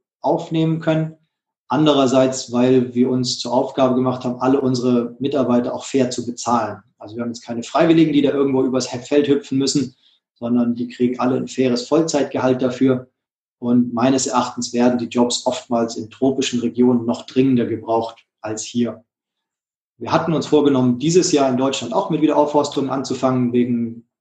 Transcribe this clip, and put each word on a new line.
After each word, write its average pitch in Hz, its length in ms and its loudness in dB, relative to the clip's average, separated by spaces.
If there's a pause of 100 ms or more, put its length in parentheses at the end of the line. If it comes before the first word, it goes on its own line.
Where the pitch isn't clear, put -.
(200)
aufnehmen 160 600 0
können. 160 340 -2 (540)
Andererseits, 131 840 2
weil 123 420 2
wir 123 140 4
uns 127 300 -2
zur 120 140 -6
Aufgabe 131 420 0
gemacht 127 300 -2
haben, 120 160 -4
alle 135 200 2
unsere 123 580 0
Mitarbeiter 127 560 0
auch 123 100 -10
fair 123 260 0
zu 113 160 -8
bezahlen. 117 520 -4 (200)
Also 101 180 -16
wir 120 60 -8
haben 117 80 -6
jetzt - 140 -12
keine 117 180 -8
Freiwilligen, 160 500 2
die 143 100 4
da 135 80 2
irgendwo 139 320 0
übers 127 280 -2
He-, 127 80 -8
Feld 147 300 0
hüpfen 139 300 0
müssen, 135 360 -2 (400)
sondern 120 400 0
die 120 140 -6
kriegen 123 300 -2
alle 127 180 0
ein 123 120 -6
faires 127 400 0
Vollzeitgehalt 131 720 0
dafür. 127 480 0 (500)
Und 120 360 2
meines 131 320 2
Erachtens 123 480 -4
werden 120 240 2
die 117 80 -4
Jobs 120 400 -2
oftmals 117 500 -4
in 113 140 -10
tropischen 131 500 -2
Regionen 120 460 2
noch 120 180 -4
dringender 131 400 2
gebraucht 113 640 -4 (160)
als 110 200 -8
hier. 120 400 -6 (920)
Wir 117 160 -6
hatten 165 220 0
uns 135 120 -2
vorgenommen, 131 520 2
dieses 165 340 2
Jahr 135 160 2
in 123 80 0
Deutschland 131 380 -2
auch 190 160 -2
mit 151 100 -2
Wiederaufforstung 147 680 0
anzufangen. 127 640 -2
Wegen 120 520 -2 (160)